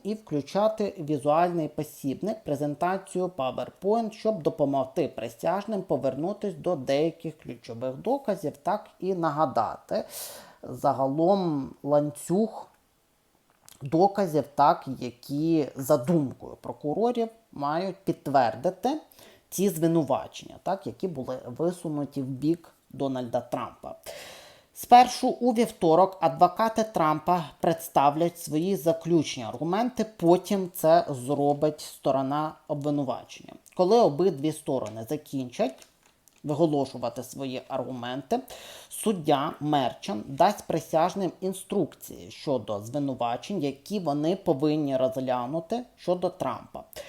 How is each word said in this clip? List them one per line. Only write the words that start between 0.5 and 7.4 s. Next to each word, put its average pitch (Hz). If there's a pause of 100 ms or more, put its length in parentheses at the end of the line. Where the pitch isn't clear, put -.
візуальний 156
посібник, -
презентацію 170 (100)
PowerPoint, 202
щоб 214
допомогти 139
присяжним 185
повернутись 160
до 160
деяких 151
ключових 127